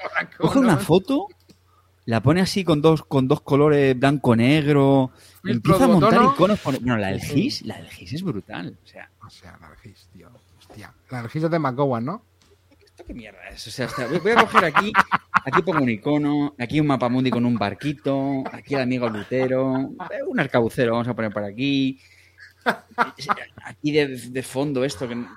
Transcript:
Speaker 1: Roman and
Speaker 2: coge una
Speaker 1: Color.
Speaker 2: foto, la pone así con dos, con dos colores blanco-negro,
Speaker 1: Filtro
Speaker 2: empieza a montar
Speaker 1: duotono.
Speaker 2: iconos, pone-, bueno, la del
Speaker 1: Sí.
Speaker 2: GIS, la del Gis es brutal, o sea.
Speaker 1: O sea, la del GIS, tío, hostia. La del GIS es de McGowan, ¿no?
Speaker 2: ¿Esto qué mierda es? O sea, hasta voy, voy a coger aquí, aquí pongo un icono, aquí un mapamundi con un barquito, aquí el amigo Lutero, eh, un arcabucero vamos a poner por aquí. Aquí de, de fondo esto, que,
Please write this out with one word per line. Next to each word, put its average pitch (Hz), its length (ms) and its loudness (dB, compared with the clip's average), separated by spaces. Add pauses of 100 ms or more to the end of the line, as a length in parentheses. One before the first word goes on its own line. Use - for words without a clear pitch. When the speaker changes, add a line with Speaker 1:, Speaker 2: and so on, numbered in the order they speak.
Speaker 1:
Roman - 240 -6
and - 100 -20
Speaker 2:
coge - 220 2
una 262 120 4
Speaker 1:
Color. 196 140 2
Speaker 2:
foto, 226 420 0 (800)
la 113 140 0
pone 151 200 4
así 190 240 0
con 151 180 2
dos, 160 220 4
con 131 240 0
dos 139 140 2
colores 143 540 4
blanco-negro, 139 1160 4 (280)
Speaker 1:
Filtro 196 120 -4
Speaker 2:
empieza 233 320 4
a 254 40 6
montar 202 260 6
Speaker 1:
duotono. 262 200 6
Speaker 2:
iconos, 185 240 2
pone-, 135 200 -4
bueno, 120 180 0
la 101 120 -2
del 95 120 -4
Speaker 1:
Sí. - 220 -8
Speaker 2:
GIS, - 200 -4
la 107 140 -10
del - 120 -18
Gis - 260 -16
es 165 100 -8
brutal, 127 580 -8
o - 60 -20
sea. 90 200 -20 (160)
Speaker 1:
O 101 60 -20
sea, 85 300 -20
la 80 80 -20
del 76 100 -20
GIS, - 340 -20
tío, 85 160 -20 (300)
hostia. - 340 -20 (180)
La 123 120 -10
del 113 80 -10
GIS 156 140 -4
es 165 60 0
de 170 100 0
McGowan, 131 440 -2
¿no? 175 200 -8 (600)
Speaker 2:
¿Esto - 220 -20
qué - 80 -14
mierda 104 240 -18 (140)
es? - 160 -16
O - 20 -14
sea, 120 160 -6
hasta 120 220 -6
voy, 156 100 -2
voy 185 140 0
a 240 40 4
coger 208 300 4
aquí, 196 260 0 (400)
aquí - 300 0
pongo 160 200 0
un 127 60 2
icono, 147 720 -2
aquí 123 200 -2
un 151 100 2
mapamundi 127 420 0
con 120 160 0
un 120 80 2
barquito, 135 960 -4
aquí 117 220 -8
el 135 80 0
amigo 123 260 -2
Lutero, 131 680 -2 (320)
eh, 285 180 -8
un 262 100 -4
arcabucero 123 540 0
vamos 117 160 -2
a 120 60 -4
poner 110 180 -6
por 104 120 -6
aquí. 135 540 -4 (1700)
Aquí - 280 -6
de, 147 160 2
de 127 340 -10
fondo 131 420 -4
esto, 139 240 -6
que, 117 80 -8 (200)